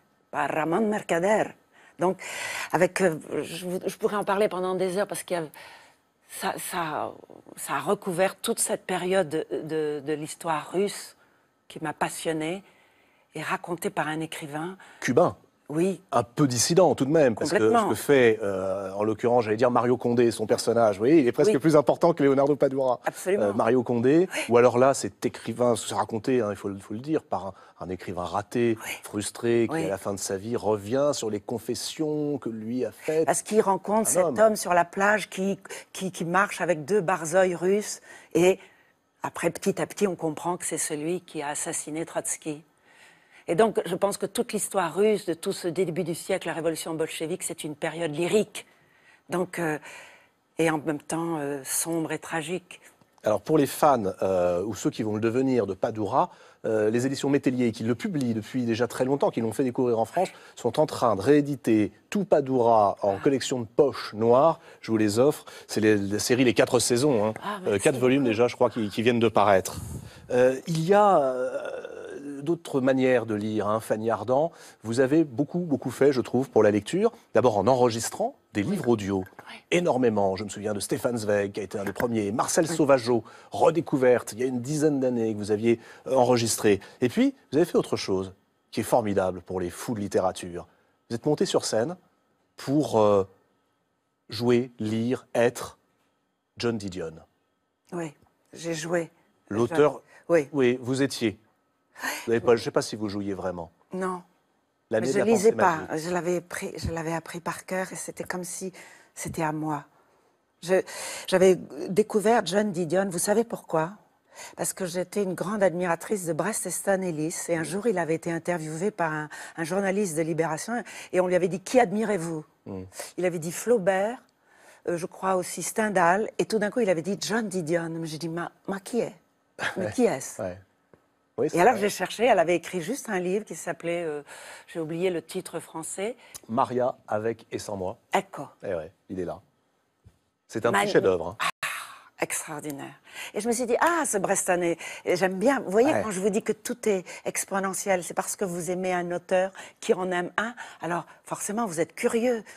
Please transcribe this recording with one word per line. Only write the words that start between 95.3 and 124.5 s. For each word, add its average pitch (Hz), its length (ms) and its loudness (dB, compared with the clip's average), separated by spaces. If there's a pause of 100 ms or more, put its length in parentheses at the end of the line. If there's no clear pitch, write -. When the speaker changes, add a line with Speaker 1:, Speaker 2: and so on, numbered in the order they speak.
Speaker 2:
être - 420 0 (800)
John 117 200 -2
Didion. 90 340 -8 (800)
Speaker 1:
Oui, 165 220 -8 (400)
j'ai 165 200 -8
joué. 165 380 -4 (380)
Speaker 2:
L'auteur. 135 520 2 (280)
Speaker 1:
Oui. 160 240 4
Speaker 2:
Oui, 127 280 4
vous 127 220 -2
étiez. 117 340 -2 (880)
Vous 117 60 -2
n'avez 117 80 2
pas, 117 160 4
je 113 80 0
sais 110 80 -6
pas 117 100 0
si - 140 -6
vous 107 140 -4
jouiez 101 260 -4
vraiment. 90 360 -6 (220)
Speaker 1:
Non. 185 300 -6 (640)
Speaker 2:
L'année 110 180 0
Speaker 1:
Mais 135 60 0
Speaker 2:
de - 0 -
Speaker 1:
je 202 60 0
Speaker 2:
la 196 60 2
Speaker 1:
lisais 220 260 4
Speaker 2:
pensée 226 120 2
Speaker 1:
pas. 175 120 4 (120)
Speaker 2:
magique. 156 200 -6
Speaker 1:
Je 180 60 -4
l'avais 175 280 -2
pris, - 360 -10
je 165 140 -6
l'avais 165 220 -4
appris 165 260 -8
par - 260 -8
cœur 185 260 -6
et 190 40 -12
c'était - 280 -10
comme 180 200 -8
si 180 300 -10 (400)
c'était 165 300 -6
à 156 80 -2
moi. 156 340 -4 (800)
Je, 180 180 2 (460)
j'avais 185 280 6 (340)
découvert 208 560 2
John 208 260 0
Didion. 180 380 0
Vous 170 100 -6
savez 214 240 2
pourquoi ? 175 480 -4 (640)
Parce - 160 -4
que 190 120 -8
j'étais 180 380 -4
une 185 120 -4
grande 196 280 -2
admiratrice 180 600 0
de 165 80 -2
Bret 165 180 -2 (140)
Easton 190 380 -2
Ellis. 160 320 -4 (120)
Et 170 80 0
un 160 80 -2
jour, 190 240 -4
il 196 100 0
avait 165 180 -2
été 165 160 -4
interviewé 165 600 -4
par 165 220 -2
un, 151 160 -6 (260)
un 165 80 -6
journaliste 185 540 -2
de 165 60 2
Libération 165 600 -4 (300)
et 180 80 2
on 180 60 2
lui 180 80 2
avait 180 120 2
dit : « 175 160 -4
Qui - 160 2
admirez-vous ? » 190 640 0 (220)
Speaker 2:
Hmm. 95 180 -10 (340)
Speaker 1:
Il 175 100 -2
avait 175 100 -4
dit 165 140 -8
Flaubert, 202 640 0 (680)